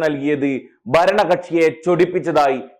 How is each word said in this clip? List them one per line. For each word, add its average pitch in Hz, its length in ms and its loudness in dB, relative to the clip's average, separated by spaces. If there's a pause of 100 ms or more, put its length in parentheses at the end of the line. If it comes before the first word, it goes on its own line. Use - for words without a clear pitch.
നൽകിയത് 143 460 -2 (460)
ഭരണകക്ഷിയെ 175 720 2 (180)
ചൊടിപ്പിച്ചതായി 156 760 0 (180)